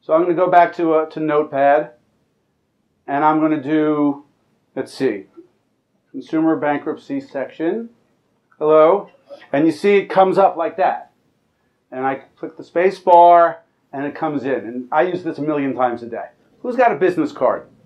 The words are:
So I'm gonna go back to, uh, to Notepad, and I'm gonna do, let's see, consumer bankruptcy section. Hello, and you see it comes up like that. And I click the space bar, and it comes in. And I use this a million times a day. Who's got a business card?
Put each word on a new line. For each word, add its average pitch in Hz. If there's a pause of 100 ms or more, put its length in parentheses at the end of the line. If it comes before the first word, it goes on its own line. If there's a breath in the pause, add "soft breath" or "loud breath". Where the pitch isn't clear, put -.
So -
I'm 160
gonna 175
go 180
back 175
to, 165
uh, 156
to 160
Notepad, 147 (1120)
and 143
I'm 156
gonna 156
do, 147 (520)
let's 131
see, 104 (840)
consumer 160
bankruptcy 143
section. 165 (720)
Hello, 156 (420 loud breath)
and 143
you 160
see 202
it 185
comes 185
up 185
like 160
that. - (800)
And 131
I 135 (200)
click -
the -
space 185
bar, 170 (320)
and 139
it 143
comes 147
in. 135
And 120
I 156
use 180
this 151
a 147
million 143
times 120
a 117
day. 110 (340)
Who's 240
got 240
a 180
business 160
card? 113 (200)